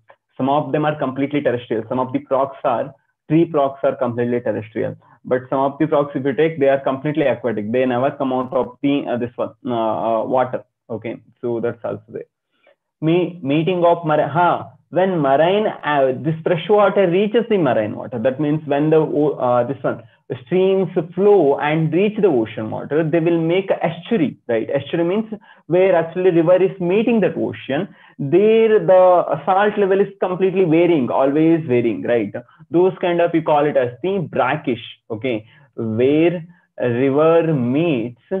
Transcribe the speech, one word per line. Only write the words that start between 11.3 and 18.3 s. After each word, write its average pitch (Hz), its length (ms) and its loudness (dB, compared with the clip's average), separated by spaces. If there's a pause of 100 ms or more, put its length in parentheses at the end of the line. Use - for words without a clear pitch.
so 120 200 -4
that's 113 240 -6
also 107 240 -10
there. - 160 -14 (760)
Me-, 165 420 -2
meeting 165 420 -2
of 170 220 2
mar-, 147 220 0
ha, 143 480 -2 (140)
when 185 280 0
marine, 160 480 2
uh, 143 460 -2 (100)
this 156 120 -2 (100)
fresh 170 240 -2
water 202 420 4
reaches 208 400 0
the 208 80 2
marine 113 380 0
water. 95 220 -10
That 131 220 0